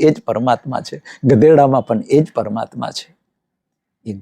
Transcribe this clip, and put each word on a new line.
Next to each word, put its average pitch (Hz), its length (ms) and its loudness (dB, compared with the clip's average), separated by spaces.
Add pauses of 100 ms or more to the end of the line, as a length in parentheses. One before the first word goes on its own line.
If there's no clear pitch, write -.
એ 156 100 6
જ - 140 -20
પરમાત્મા 120 580 -4
છે, 143 100 -14 (320)
ગધેડામાં 135 580 4
પણ 110 220 -4
એ 139 140 2
જ 156 160 -8
પરમાત્મા 113 580 -8
છે. - 100 -16 (1000)
એ 104 160 -10